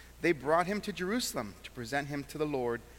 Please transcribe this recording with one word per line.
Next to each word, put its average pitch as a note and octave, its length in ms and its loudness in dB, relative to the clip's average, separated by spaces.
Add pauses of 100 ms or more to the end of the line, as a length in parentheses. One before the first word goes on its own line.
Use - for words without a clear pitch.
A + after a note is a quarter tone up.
(220)
they E3 100 6
brought D#3+ 360 4
him G#3 140 0
to G3+ 120 -4
Jerusalem E3 680 -2
to - 80 -14
present C3 360 -2
him C#3+ 180 -2
to D3+ 120 -10
the D3+ 80 2
Lord. A#2+ 360 2 (180)